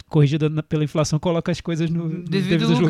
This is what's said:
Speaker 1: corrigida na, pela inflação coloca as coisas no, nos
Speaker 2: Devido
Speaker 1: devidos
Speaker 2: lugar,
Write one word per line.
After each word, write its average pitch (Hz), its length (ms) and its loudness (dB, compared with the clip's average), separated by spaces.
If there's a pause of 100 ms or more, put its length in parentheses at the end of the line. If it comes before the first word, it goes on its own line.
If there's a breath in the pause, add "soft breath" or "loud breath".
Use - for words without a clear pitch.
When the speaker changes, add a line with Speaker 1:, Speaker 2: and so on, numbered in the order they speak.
Speaker 1:
corrigida 151 400 2
na, 151 140 -2
pela 151 220 -2
inflação 151 340 0
coloca 170 340 -2
as 165 80 -4
coisas 165 300 -4
no, 165 180 -2
nos 160 220 -8
Speaker 2:
Devido 190 200 -2
Speaker 1:
devidos 233 300 2
Speaker 2:
lugar, - 100 2